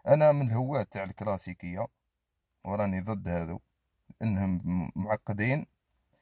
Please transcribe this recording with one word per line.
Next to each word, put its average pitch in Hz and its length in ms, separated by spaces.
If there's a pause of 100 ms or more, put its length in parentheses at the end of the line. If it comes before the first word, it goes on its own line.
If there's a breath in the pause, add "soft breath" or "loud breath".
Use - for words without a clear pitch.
انا 151 260
من 143 140
الهواة 127 360
تاع 98 220
الكلاسيكيه 92 800 (800)
وراني 98 360
ضد 95 280
هذو، 85 320 (640)
انهم 95 420
م-، 87 320
معقدين 107 720 (560)